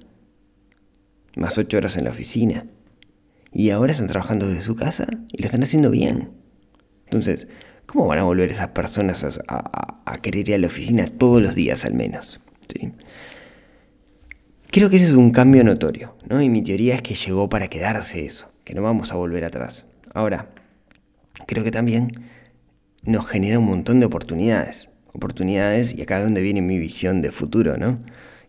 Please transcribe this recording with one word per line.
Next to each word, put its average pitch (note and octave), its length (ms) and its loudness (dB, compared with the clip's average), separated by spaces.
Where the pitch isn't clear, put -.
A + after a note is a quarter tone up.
más - 220 -4
ocho G#2+ 180 -2
horas G2 220 -2
en C#2 60 -2
la A#1 60 -4
oficina. - 560 -4
Y G#2+ 180 0
ahora A#2+ 220 2
están B2 160 -4
trabajando G2 400 -2
desde F#2 140 -4
su A2+ 120 -4
casa D3+ 320 -6
y - 100 -12
lo - 60 -4
están A#2+ 160 0
haciendo C#3+ 280 4
bien. - 400 0
Entonces, G2+ 420 -2
¿cómo - 200 0
van D2+ 120 0
a F#2+ 60 2
volver F2+ 260 2
esas F#2+ 180 -6
personas F#2 540 -4
a, D2 60 -4
a, - 580 -10
a - 180 -10
querer G2 260 -4
ir G#2 60 0
a G2 40 2
la F2 80 2
oficina A2 400 0
todos A#2+ 340 6
los G2 140 2
días D2+ 300 0
al G#1+ 100 -4
menos? G#1+ 460 -6
¿Sí? - 180 -10
Creo G3 180 6
que F#3+ 60 6
ese F3+ 80 8
es D#3+ 80 4
un B2 180 10
cambio B2+ 320 8
notorio, F2 540 2
¿no? C#3 140 0
Y C3+ 60 2
mi A2+ 140 2
teoría A2+ 340 0
es A#2+ 60 -6
que A2 120 -8
llegó F#2+ 340 -2
para G2+ 200 -2
quedarse F2+ 560 -6
eso, - 260 -14
que - 100 -14
no F#2 80 -4
vamos A2 300 -2
a F2+ 40 -6
volver F2 280 -4
atrás. A#1+ 420 -10
Ahora, G#2 380 -4
creo A2 180 -4
que A2 60 -2
también A#2 420 -2
nos A2 240 -2
genera G#2 320 0
un A2+ 80 2
montón G2 340 2
de A#2+ 60 6
oportunidades. E2+ 840 -2
Oportunidades, G2+ 840 -2
y - 80 -10
acá F#2+ 160 -4
es G2+ 60 -2
donde G#2 180 0
viene G2+ 200 0
mi F#2 160 0
visión F2+ 440 -2
de - 80 -2
futuro, D#2 460 0
¿no? A#2 240 -2